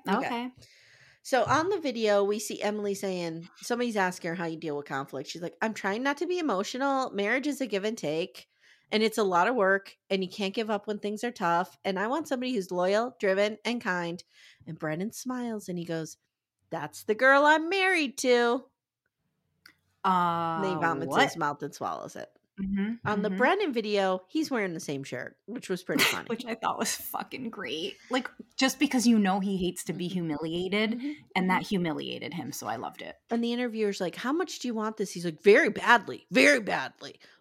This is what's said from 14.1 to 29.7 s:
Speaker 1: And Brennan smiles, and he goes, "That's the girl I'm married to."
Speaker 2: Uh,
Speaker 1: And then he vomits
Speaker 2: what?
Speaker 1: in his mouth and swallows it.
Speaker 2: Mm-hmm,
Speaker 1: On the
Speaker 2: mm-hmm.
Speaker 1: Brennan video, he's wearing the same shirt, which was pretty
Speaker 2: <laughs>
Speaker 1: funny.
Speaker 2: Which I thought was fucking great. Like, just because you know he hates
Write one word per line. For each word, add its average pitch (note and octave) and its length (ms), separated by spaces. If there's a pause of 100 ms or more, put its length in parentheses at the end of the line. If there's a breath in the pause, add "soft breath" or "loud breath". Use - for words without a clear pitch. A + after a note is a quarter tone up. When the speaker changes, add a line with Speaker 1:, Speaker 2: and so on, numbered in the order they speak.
Speaker 1:
And D#3+ 140
Brennan E3 320
smiles, A#3+ 560
and F3+ 100
he E3+ 60
goes, E3 320 (540)
"That's D3+ 340
the G#3+ 120
girl C#4 300
I'm D#4 240
married F#4 500
to." A#3+ 440 (1400)
Speaker 2:
Uh, E3+ 500
Speaker 1:
And E3 80
then F#3+ 80
he - 60
vomits E3 320
Speaker 2:
what? - 140
Speaker 1:
in C4+ 40
his - 100
mouth D3 260
and C#3+ 100
swallows F2 420
it. - 140 (300)
Speaker 2:
Mm-hmm, G3 340 (140)
Speaker 1:
On G3+ 140
the G#3 80
Speaker 2:
mm-hmm. F#3 80
Speaker 1:
Brennan E4 340
video, G3 580
he's D#4 200
wearing G3+ 240
the D#3+ 60
same C#3 240
shirt, - 420
which A3+ 240
was F3+ 140
pretty - 200
Speaker 2:
<laughs> - 20
Speaker 1:
funny. - 200
Speaker 2:
Which A3+ 200
I A#3 100
thought - 240
was - 160
fucking - 560
great. D#3+ 460 (120)
Like, B3+ 180 (280)
just C4 240
because C4 260
you A#3 140
know G3 200
he G3 180
hates F3 280